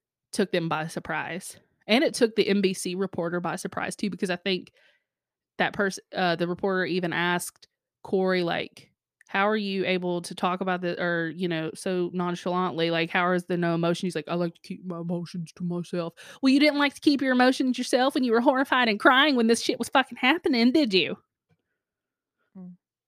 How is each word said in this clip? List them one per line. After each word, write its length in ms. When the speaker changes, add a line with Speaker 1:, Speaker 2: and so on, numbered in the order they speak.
Speaker 1:
took 200
them 160
by 180
surprise. 720
And 160
it 100
took 220
the 120
N 120
B 140
C 200
reporter 460
by 160
surprise, 400
too, 140
because 200
I 60
think 340
that 140
pers-, 260
uh, 220
the 100
reporter 380
even 280
asked 540
Corey, 400
like, 480
"How 220
are 80
you 280
able 380
to 140
talk 240
about 220
this, 180
or, 340
you 140
know, 260
so 380
nonchalantly? 800
Like, 180
how 220
is 140
there 100
no 180
emotion?" 320
He's 80
like, 140
"I 80
like 180
to 80
keep 240
my 140
emotions 560
to 80
myself." 480
Well, 120
you 80
didn't 180
like 160
to 60
keep 220
your 100
emotions 440
yourself 380
when 80
you 80
were 100
horrified 480
and 120
crying 340
when 140
this 120
shit 200
was 80
fucking 300
happening, 520
did 240
you? 240
Speaker 2:
Mm. 180